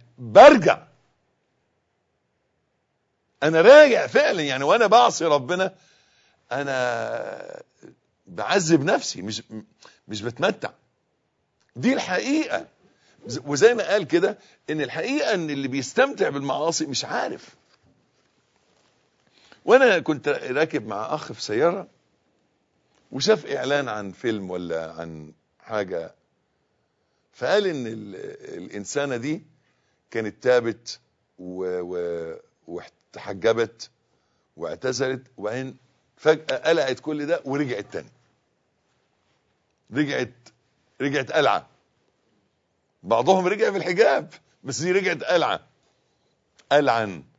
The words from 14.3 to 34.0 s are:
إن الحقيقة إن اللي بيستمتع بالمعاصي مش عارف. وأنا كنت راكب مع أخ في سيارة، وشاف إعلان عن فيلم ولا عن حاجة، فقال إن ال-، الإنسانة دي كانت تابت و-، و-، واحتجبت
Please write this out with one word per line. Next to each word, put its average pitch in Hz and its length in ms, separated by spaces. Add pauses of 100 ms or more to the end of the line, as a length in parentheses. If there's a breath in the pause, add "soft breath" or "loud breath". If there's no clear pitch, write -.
إن 156 120
الحقيقة 220 520
إن 170 160
اللي 139 180
بيستمتع 190 640
بالمعاصي 143 560
مش 131 200
عارف. - 500 (2000 soft breath)
وأنا 226 340
كنت 147 300
راكب 131 580
مع 110 280
أخ - 160
في 117 100
سيارة، 165 460 (1200)
وشاف 165 340
إعلان 135 440
عن 104 220
فيلم 98 400
ولا 82 400
عن 82 420 (260)
حاجة، 92 560 (1160)
فقال 190 340
إن 139 200
ال-، 107 280 (420)
الإنسانة 117 600
دي 147 260 (680)
كانت 110 320
تابت 120 560 (400)
و-، 90 420
و-، 85 580 (280)
واحتجبت 104 1200 (680)